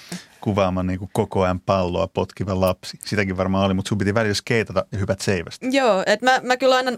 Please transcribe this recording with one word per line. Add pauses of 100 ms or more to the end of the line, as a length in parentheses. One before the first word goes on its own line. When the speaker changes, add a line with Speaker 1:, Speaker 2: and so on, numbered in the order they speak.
(420)
Speaker 1:
kuvaama
niinku
koko
ajan
palloa
potkiva
lapsi.
Sitäkin
varmaan
oli,
mut
sun
piti
välillä
skeetata
ja
hyvät
seivästä.
Speaker 2:
Joo,
et
mä,
mä
kyllä
aina